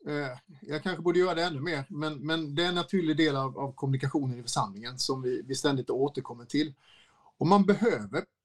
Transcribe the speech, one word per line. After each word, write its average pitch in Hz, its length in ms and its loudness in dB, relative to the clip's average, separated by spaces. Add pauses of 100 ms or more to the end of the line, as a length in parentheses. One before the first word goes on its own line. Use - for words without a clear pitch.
eh, 143 300 -4 (240)
jag 147 220 -6
kanske 185 180 -4
borde 175 180 4
göra 180 160 4
det 165 80 0
ännu 165 180 -2
mer, 151 280 -2
men, 156 280 -4
men 151 380 -4
det 170 80 2
är 180 60 2
en 180 60 0
naturlig 170 420 0
del 151 180 4
av, 135 240 -2
av 135 140 -4
kommunikationen 135 680 -2
i 120 40 -14
församlingen 113 560 -6
som 131 220 -2
vi, 127 240 -2
vi 131 100 -6
ständigt 139 340 0
återkommer 127 560 -4
till. 147 280 -2 (680)
Och 143 80 2
man 196 180 8
behöver 165 580 2 (220)